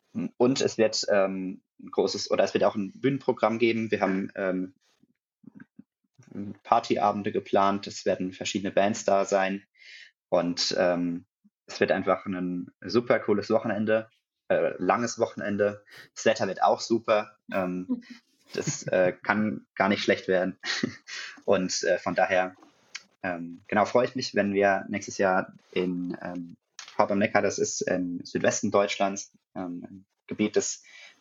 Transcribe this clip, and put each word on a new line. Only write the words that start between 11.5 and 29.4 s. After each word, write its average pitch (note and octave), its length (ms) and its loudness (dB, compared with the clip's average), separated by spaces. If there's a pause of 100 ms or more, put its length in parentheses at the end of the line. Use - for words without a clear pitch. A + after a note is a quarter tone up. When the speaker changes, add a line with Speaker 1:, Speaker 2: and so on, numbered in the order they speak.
Speaker 1:
es - 120 -14
wird G#2 140 2
einfach F#2+ 340 0
ein F2+ 540 -6
super A2+ 400 0
cooles G2+ 300 -2
Wochenende, A2 600 0 (380)
äh, E2+ 300 2
langes G#2 420 0
Wochenende. G#2 640 0 (320)
Das - 80 -12
Wetter A2 240 2
wird F2+ 120 -6
auch A2+ 200 4
super. A2 560 0 (160)
Ähm, F#2 500 -4 (260)
Speaker 2:
<laughs> - 240 -20
Speaker 1:
das, - 360 -6
äh, F#2 240 2 (100)
kann G#2+ 420 -2 (120)
gar G2 120 2
nicht G2+ 140 0
schlecht - 240 0
werden. F#2 360 0
<laughs> - 800 -8
Und, F#2 400 0
äh, F2+ 140 2
von F2+ 180 -4
daher, F#2 400 2 (640)
ähm, E2+ 460 -8
genau, G#2+ 160 4
freue B2 220 2
ich - 100 -10
mich, - 180 -8
wenn G2+ 200 2
wir G2 340 2
nächstes - 300 -8
Jahr F#2+ 340 2 (180)
in, F2+ 500 -4
ähm, F2 360 -12 (420)
Horb G#2 140 4
am G2 60 2
Neckar, G#2 220 4
das G2 180 0
ist - 240 -2
im F2+ 420 -2
Südwesten - 460 0
Deutschlands, G2+ 600 0 (220)